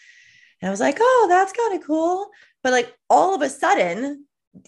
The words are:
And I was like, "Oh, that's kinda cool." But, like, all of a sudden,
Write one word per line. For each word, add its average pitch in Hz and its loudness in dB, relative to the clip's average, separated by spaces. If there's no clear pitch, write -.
And 180 -8
I 190 -4
was 196 -8
like, 269 -2
"Oh, 480 4
that's 381 2
kinda 415 -4
cool." 349 -2
But, 254 0
like, 247 0
all 359 2
of 277 -4
a 269 -2
sudden, 277 -2